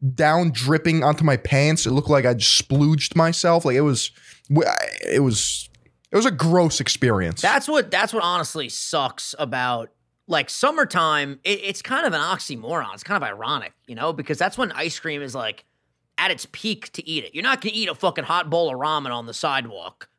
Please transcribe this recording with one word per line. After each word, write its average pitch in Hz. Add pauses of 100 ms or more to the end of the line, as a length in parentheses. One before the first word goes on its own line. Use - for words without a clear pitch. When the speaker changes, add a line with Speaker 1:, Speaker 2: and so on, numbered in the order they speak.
(140)
Speaker 1:
down, 160
dripping 156
onto 151
my 143
pants. 147
It 113
looked 139
like 143
I 123
just -
splooged 147
myself. 170
Like, 131
it 139
was, 143 (380)
w-, 156
I, - (340)
it 127
was, - (420)
it 185
was 226
a 254
gross 165
experience. 98
Speaker 2:
That's 254
what, 302
that's 202
what 220
honestly 165
sucks -
about, 123 (380)
like, 151
summertime. 160
It, 196
it's 196
kind 285
of 208
an 156
oxymoron. 139
It's 104
kind 202
of 117
ironic, 110 (160)
you 120
know, 143
because 147
that's 180
when 226
ice 160
cream 147
is, 127
like, 113 (560)
at 185
its -
peak -
to -
eat 151
it. -
You're 160
not 262
gonna 220
eat 220
a 147
fucking -
hot 170
bowl 170
of 127
ramen 143
on 120
the 117
sidewalk 110